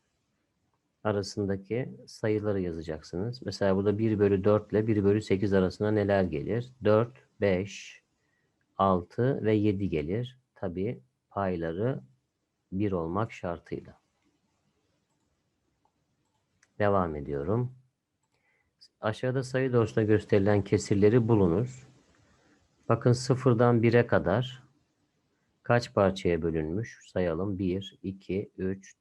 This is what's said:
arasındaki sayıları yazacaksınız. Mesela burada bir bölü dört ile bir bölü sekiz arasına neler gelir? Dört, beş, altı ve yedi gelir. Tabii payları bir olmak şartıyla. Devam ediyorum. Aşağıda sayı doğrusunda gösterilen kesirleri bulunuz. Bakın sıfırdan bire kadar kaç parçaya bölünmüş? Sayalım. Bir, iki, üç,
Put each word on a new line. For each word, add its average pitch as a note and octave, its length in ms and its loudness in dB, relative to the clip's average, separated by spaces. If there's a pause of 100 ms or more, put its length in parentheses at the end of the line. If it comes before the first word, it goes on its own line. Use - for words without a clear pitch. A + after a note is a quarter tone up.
(1040)
arasındaki G2+ 920 -6 (100)
sayıları G#2+ 540 -4
yazacaksınız. E2+ 840 -8
Mesela G2 340 -2
burada G2+ 220 0
bir A2 200 0
bölü G2 260 2
dört G#2 280 2
ile G#2+ 140 2
bir G#2+ 180 2
bölü G#2 180 2
sekiz G2 300 -2
arasına F#2+ 380 2
neler G2+ 320 2
gelir? F2 500 -4 (120)
Dört, G#2+ 280 4 (280)
beş, G2 640 -4 (760)
altı G2 640 0
ve A2 100 2
yedi G2+ 340 0
gelir. E2 500 -4 (160)
Tabii F#2+ 460 -6 (300)
payları F#2+ 680 -4 (720)
bir G2 200 -2
olmak F2+ 400 -4
şartıyla. - 680 -12 (2750)
Devam F#2+ 380 2
ediyorum. D2 560 -4 (1300)
Aşağıda B2+ 420 -4
sayı C3 300 -2
doğrusunda A2+ 300 2
gösterilen G#2 640 2
kesirleri G#2+ 640 2
bulunuz. G2+ 580 2 (1000)
Bakın A#2 240 4
sıfırdan A#2+ 680 2
bire A#2 240 4
kadar G#2 560 0 (1000)
kaç A#2+ 320 0
parçaya F#2 480 2
bölünmüş? E2 580 -4 (120)
Sayalım. F#2 460 -2
Bir, F#2+ 440 -4
iki, F#2+ 540 -8
üç, F#2+ 440 -8